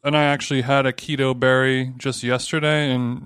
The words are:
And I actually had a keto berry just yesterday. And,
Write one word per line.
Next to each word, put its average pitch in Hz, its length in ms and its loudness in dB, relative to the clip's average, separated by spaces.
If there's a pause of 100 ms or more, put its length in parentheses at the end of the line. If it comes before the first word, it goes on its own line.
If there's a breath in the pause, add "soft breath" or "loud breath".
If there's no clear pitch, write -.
And 147 140 0
I 147 80 4
actually 139 380 0
had 135 220 2
a 127 80 0
keto 135 460 -2
berry 131 580 2
just 123 280 -6
yesterday. 151 680 0
And, 123 340 -2